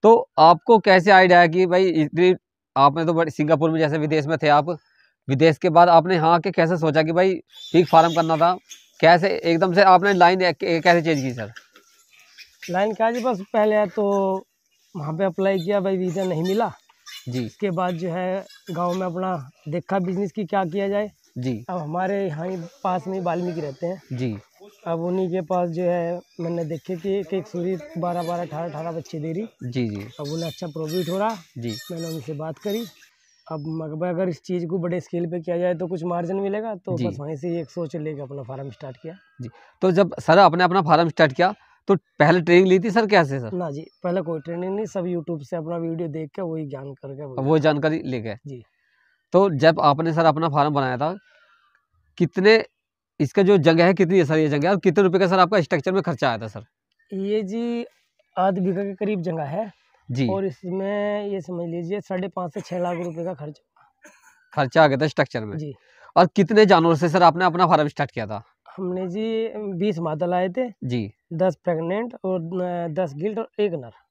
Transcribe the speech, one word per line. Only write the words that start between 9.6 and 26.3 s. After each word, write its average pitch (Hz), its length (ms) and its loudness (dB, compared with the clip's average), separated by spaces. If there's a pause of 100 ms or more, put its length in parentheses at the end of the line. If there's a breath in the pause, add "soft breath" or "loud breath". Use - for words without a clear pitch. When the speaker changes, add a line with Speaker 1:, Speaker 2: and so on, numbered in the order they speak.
Speaker 1:
से 196 100 6
आपने 190 300 6
लाइन 180 280 6
एक-, 180 220 0
एक-, 165 200 0
कैसे 170 180 4
चेंज 151 200 0
की 131 120 -4
सर? 110 180 -10 (1160)
Speaker 2:
लाइन 196 240 -2
क्या 226 180 0
जी, 240 120 -6
बस 226 180 -2 (120)
पहले 214 320 2
तो 196 520 0 (600)
वहाँ 151 160 -6
पे 170 100 -4
अप्लाई 190 360 0
किया, 202 200 -2
भाई 190 180 -2
वीज़ा 180 260 -4
नहीं 170 200 -2
मिला। 196 280 -2 (580)
Speaker 1:
जी। 123 160 -6
Speaker 2:
इसके 190 260 -6
बाद 180 220 -2
जो 170 160 -6
है 185 360 -6 (260)
गांव 175 220 -4
में 185 120 -4
अपना 175 440 -6 (180)
देखा 175 320 -4
बिजनेस 185 320 -4
की 208 140 -8
क्या 190 200 -2
किया 196 240 -4
जाए। 202 220 -4 (260)
Speaker 1:
जी। 123 320 -6
Speaker 2:
अब 180 80 -6
हमारे 185 500 -4
यहाँ 160 200 -8
ही 190 100 -8 (260)
पास 185 240 -4
में 190 60 -8
ही 190 60 -6
वाल्मीकि 175 420 -4
रहते 147 260 -8
हैं। 180 140 -8 (120)
Speaker 1:
जी। 120 240 -4 (500)
Speaker 2:
अब 165 120 -4
उन्हीं 180 300 -2
के 185 120 -4
पास 175 280 -2
जो 170 140 -6
है 175 380 -2 (180)